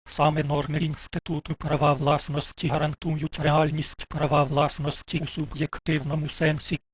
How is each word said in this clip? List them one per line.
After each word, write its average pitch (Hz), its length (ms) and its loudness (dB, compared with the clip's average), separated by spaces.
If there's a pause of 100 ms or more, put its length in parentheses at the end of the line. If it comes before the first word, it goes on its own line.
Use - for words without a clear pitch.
саме 151 360 2
норми 147 340 0
інституту 156 760 -4
права 147 380 2
власності 143 760 0
гарантують 151 680 -2
реальність 151 680 2
права 147 380 2
власності 143 760 0
у 156 80 -4
суб'єктивному 151 1040 -2
сенсі 156 520 0 (140)